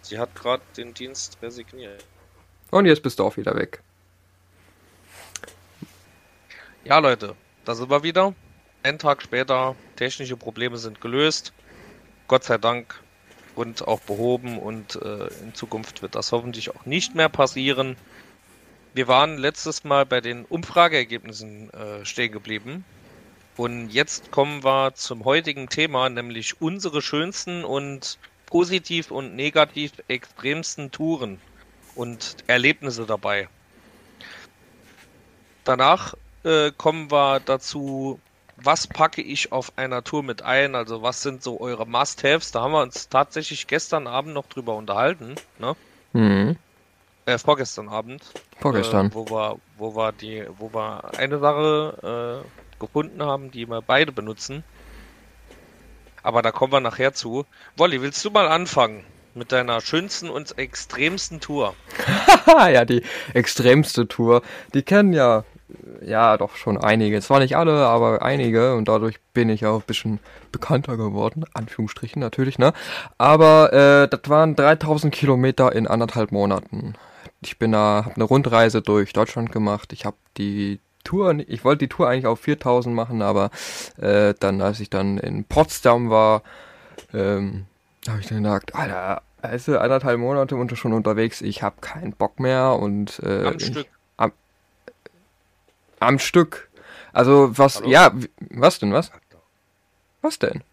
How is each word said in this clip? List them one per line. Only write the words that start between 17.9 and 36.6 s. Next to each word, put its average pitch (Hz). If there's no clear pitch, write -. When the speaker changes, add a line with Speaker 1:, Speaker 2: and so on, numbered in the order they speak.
Speaker 1:
Wir 127
waren 143
letztes 151
Mal 139
bei 127
den 120
Umfrageergebnissen, 117
äh, 104
stehen 117
geblieben. 107
Und 120
jetzt 135
kommen 143
wir 135
zum 113
heutigen 139
Thema, 139
nämlich 120
unsere 165
schönsten 175
und 139
positiv 170
und 127
negativ 147
extremsten 143
Touren 131
und 120
Erlebnisse 123
dabei. 101
Danach, 131
äh, 151